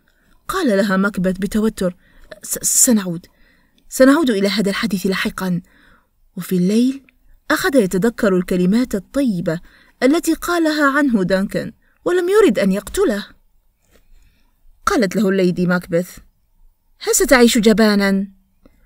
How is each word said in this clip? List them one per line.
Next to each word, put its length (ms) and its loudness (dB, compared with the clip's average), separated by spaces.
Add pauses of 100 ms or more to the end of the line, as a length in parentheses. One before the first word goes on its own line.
(500)
قال 280 0
لها 200 0
ماكبث 400 -2
بتوتر: 580 -4 (480)
"س-، 180 -10
سنعود، 640 0 (640)
سنعود 400 4
إلى 180 0
هذا 220 -2
الحديث 380 -4
لاحقًا." 540 -4 (760)
وفي 180 -4
الليل 480 0 (480)
أخذ 240 0
يتذكر 600 2
الكلمات 580 0
الطيبة 640 -4 (440)
التي 300 2
قالها 640 0
عنه 260 2
دانكن، 480 -2 (340)
ولم 240 0
يرد 300 4
أن 120 2
يقتله. 540 -2 (1600)
قالت 300 -2
له 140 0
الليدي 380 -2
ماكبث: 500 -4 (840)
"هل 160 -4
ستعيش 420 4
جبانًا؟" 680 2 (580)